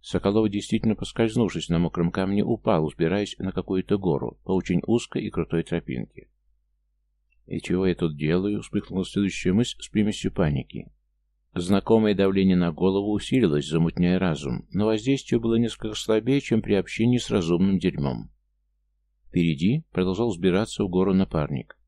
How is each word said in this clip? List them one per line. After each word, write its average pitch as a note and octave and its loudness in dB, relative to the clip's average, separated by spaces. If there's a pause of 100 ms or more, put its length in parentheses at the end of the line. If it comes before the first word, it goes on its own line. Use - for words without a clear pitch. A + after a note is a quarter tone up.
Соколов, G2+ 0
действительно G#2 -2
поскользнувшись A2 0
на E2+ 2
мокром E2+ 0
камне, G2 0
упал, G2+ 0
взбираясь F2+ -2
на F#2+ -6
какую-то F#2+ -2
гору D#2+ -2
по - -6
очень F2+ 0
узкой - -2
и - -8
крутой E2 -4
тропинке. - -8 (1200)
"И F2 -6
чего F#2 0
я F2 2
тут D#2+ -2
делаю?" — F#2 0
вспыхнула F#2+ -4
следующая F#2 -2
мысль A#2 0
с - -16
примесью G#2 -2
паники. - -4 (640)
Знакомое G#2 2
давление F#2+ 4
на F2 2
голову F#2+ 0
усилилось, F#2+ 0
замутняя E2+ 2
разум, D2 -4
но G2+ 0
воздействие A#2 0
было A2+ 0
несколько A2+ -2
слабее, A2+ 0
чем A2+ 0
при - 0
общении A#2 0
с A#2 -4
разумным F#2 2
дерьмом. C#2 -2 (1000)
Впереди F2 0
продолжал F#2+ 0
взбираться F#2 0
в G2 -2
гору F#2 2
напарник. D2+ -2 (100)